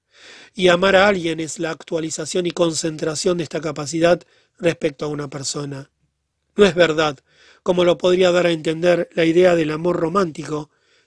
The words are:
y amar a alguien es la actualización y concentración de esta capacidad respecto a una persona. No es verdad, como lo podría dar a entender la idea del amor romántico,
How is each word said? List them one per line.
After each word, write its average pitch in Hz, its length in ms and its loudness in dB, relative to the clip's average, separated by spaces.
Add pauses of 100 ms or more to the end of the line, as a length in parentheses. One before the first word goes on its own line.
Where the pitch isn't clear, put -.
(560)
y 180 140 2
amar 185 260 4
a 190 120 6
alguien 165 320 -2
es 156 200 -10
la 160 120 -6
actualización 165 760 -6
y 170 40 -2
concentración 160 840 -2
de 165 60 -4
esta 151 180 -8
capacidad 160 600 0 (360)
respecto 160 480 -4
a 147 40 -6
una 147 200 -8
persona. 139 640 -10 (640)
No 208 100 6
es 175 80 4
verdad, 156 460 2 (420)
como 180 220 0
lo 175 140 2
podría 180 340 2
dar 175 160 2
a 170 40 2
entender 165 640 0
la 170 120 0
idea 175 300 4
del 156 160 -2
amor 170 260 -2
romántico, 160 720 -4 (380)